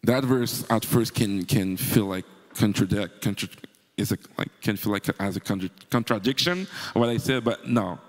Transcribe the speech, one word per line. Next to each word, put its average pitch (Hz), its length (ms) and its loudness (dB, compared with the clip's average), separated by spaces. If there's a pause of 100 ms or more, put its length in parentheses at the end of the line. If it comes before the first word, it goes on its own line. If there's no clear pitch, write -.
That 127 220 2
verse 123 460 0
at 110 120 2
first - 320 2
can, 98 300 0
can 92 320 0
feel 110 300 2
like 95 180 -4 (300)
contradict, 101 680 0
contra-, 101 300 -4 (480)
is - 140 0
a, 90 60 -2 (200)
like, - 100 -4 (140)
can 104 160 0
feel 107 140 -2
like 98 140 -2 (140)
as 98 160 -2
a 95 40 -4
contra-, 95 280 -4 (220)
contradiction 123 720 0
of - 320 -12
what 117 160 4
I 117 80 0
said, 131 260 0
but 113 240 -2
no. 104 300 0 (100)